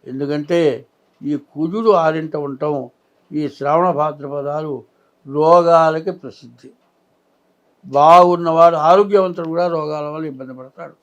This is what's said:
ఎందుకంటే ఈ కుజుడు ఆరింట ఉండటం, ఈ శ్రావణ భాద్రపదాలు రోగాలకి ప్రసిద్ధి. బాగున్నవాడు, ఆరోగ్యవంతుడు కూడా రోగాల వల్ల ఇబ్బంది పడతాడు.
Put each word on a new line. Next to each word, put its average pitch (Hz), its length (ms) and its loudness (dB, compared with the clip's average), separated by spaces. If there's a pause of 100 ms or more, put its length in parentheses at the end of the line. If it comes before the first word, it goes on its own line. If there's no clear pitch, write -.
ఎందుకంటే 147 760 -4 (380)
ఈ 143 140 -6
కుజుడు 170 520 -4
ఆరింట 160 460 0
ఉండటం, 143 540 -8 (420)
ఈ 147 180 -6
శ్రావణ 156 420 -2
భాద్రపదాలు 143 920 -8 (440)
రోగాలకి 165 840 2
ప్రసిద్ధి. 123 580 -18 (1160)
బాగున్నవాడు, 170 920 4
ఆరోగ్యవంతుడు 180 720 2
కూడా 170 200 -2
రోగాల 151 380 -6
వల్ల 156 200 -10
ఇబ్బంది 131 280 -14
పడతాడు. 135 500 -20